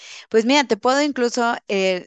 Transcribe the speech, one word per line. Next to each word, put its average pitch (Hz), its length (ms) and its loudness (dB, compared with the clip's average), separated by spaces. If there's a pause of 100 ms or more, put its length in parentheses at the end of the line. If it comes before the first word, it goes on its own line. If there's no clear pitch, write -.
(280)
pues 220 160 2
mira, 277 200 4
te 226 120 -2
puedo 254 260 0
incluso, 240 520 -2 (140)
eh, 190 380 -2